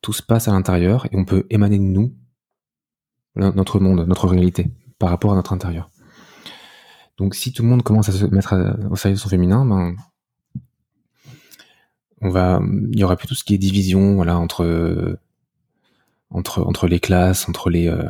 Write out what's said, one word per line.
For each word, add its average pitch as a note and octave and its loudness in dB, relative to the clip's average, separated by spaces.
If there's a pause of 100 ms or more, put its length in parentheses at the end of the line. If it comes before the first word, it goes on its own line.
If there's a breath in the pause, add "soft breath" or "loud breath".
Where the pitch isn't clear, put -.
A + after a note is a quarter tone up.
Tout - -8
se - -8
passe A2+ 0
à G#2+ 2
l'intérieur F#2+ 0
et F#2+ -4
on F#2+ 0
peut F#2+ 0
émaner G#2 2
de G2 0
nous, G2 0 (1200)
le, G2 0
notre G2 0
monde, F#2+ 4
notre F#2 2
réalité, F2+ 2 (260)
par F2+ 0
rapport G2+ 0
à G2 4
notre F#2 -2
intérieur. F2 -8 (1300 loud breath)
Donc, G2 -2
si - -8
tout - -4
le A#2 2
monde B2 4
commence G#2+ 2
à G2 -2
se F#2+ 0
mettre G2 0
à, F#2+ 0 (140)
au F#2 -4
service G2 -2
de - -14
son G2+ -8
féminin, F#2 2
ben, F#2 0 (2250 loud breath)
on G2 0
va, F2+ 2 (300)
il A2+ -2
y G2+ 4
aura F2+ 2
plus - -12
tout B2+ -6
ce - -10
qui G#2 0
est G2 0
division, F#2+ 2
voilà, F2 0
entre, E2+ -2 (1120)
entre, - -6
entre - -2
les F2 2
classes, F#2 0
entre F2 -4
les, E2+ 0
euh, E2 -2